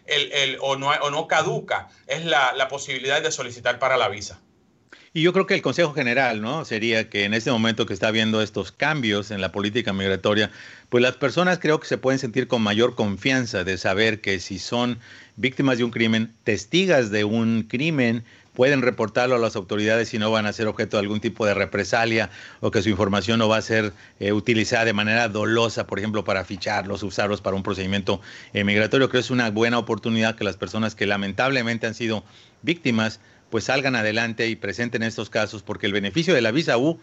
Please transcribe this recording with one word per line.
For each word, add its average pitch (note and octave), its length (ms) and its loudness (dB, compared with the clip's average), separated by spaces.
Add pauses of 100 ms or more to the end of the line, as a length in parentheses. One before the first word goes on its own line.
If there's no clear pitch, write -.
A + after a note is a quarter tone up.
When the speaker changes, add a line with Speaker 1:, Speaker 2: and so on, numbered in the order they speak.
Speaker 1:
el, C#3+ 280 -2
el, C3+ 280 -2
o C3+ 160 0
no, C3+ 140 -2
o D3 200 0
no D3+ 160 -4
caduca, B2+ 640 0 (180)
es D3+ 200 -4
la, C#3+ 280 2
la C3 140 0
posibilidad C3+ 540 -4
de D#3 100 -2
solicitar A#2+ 460 -4
para C3 180 0
la A#2 120 0
visa. G2+ 320 -10 (760)
Speaker 2:
Y E3 80 0
yo F3 100 4
creo F#3+ 140 2
que G3 80 0
el D#3+ 80 -2
consejo D3 320 0
general, B2 480 0
¿no? C3+ 240 -4
sería A2 420 0
que G2+ 160 -2
en G2+ 80 0
este A2+ 180 0
momento A2+ 360 2
que G#2+ 80 -6
está G#2 140 0
habiendo A2 340 2
estos G2+ 300 -6
cambios A2+ 580 0
en G2+ 100 -4
la F#2 120 -2
política G#2 420 -2
migratoria, G2 560 2 (400)
pues A#2+ 120 4
las B2+ 140 2
personas E3+ 420 2
creo D3+ 220 2
que - 80 -16
se C3+ 80 0
pueden C3 220 0
sentir B2 280 -2
con A#2+ 140 0
mayor A2 340 4
confianza A2 680 0
de F#2+ 140 -2
saber G#2+ 420 0
que G2 180 -2
si F#2 200 -8
son A#2+ 420 -4 (360)
víctimas C3 420 0
de A#2+ 60 2
un A#2+ 80 -2
crimen, A2+ 420 0 (100)
testigas C3+ 680 2
de G#2 140 2
un A2+ 380 0
crimen, B2 640 0 (280)
pueden C3 280 4
reportarlo B2 540 2
a - 20 2
las A2+ 160 0
autoridades G#2+ 600 0
y A#2 40 -2
no G#2+ 140 0
van A2 120 2
a G#2 80 -2
ser A2 140 -2
objeto A2 300 -2
de G#2 60 2
algún G#2 180 -2
tipo G#2+ 260 -2
de G2+ 80 4
represalia G#2 760 0 (320)
o G#2+ 120 0
que A2 100 2
su G2 60 2
información G2+ 500 2
no A2 100 4
va A2 100 4
a A2 40 -2
ser, A2 300 0 (260)
eh, G2+ 140 0
utilizada A2 520 2
de A2+ 80 2
manera G#2+ 360 2
dolosa, A2 580 0
por G2 140 -6
ejemplo, G#2 240 -2
para F#2+ 200 -2
ficharlos, G2+ 600 -4
usarlos G2+ 360 -2
para G2 140 -2
un F#2+ 80 -2
procedimiento, F#2+ 580 -2 (340)
eh, G#2 100 0
migratorio. G#2+ 440 4
Creo B2 120 2
que A#2 40 -6
es - 60 -10
una B2 200 2
buena A#2 280 2
oportunidad A2+ 560 0
que - 80 -8
las G2 140 -2
personas G#2+ 400 -4
que G#2 100 -2
lamentablemente A2+ 800 -2
han A2+ 80 -4
sido A2 300 -4 (380)
víctimas, A#2 580 0 (280)
pues G#2+ 160 -2
salgan C3 300 0
adelante A2+ 540 0
y A2 80 -4
presenten A2+ 480 -4
estos A2 260 -6
casos, G#2+ 320 -2
porque G#2 240 -6
el G2+ 60 0
beneficio G#2 420 0
de C3+ 60 6
la A2+ 100 2
visa C#3 280 2
U, D#3+ 240 2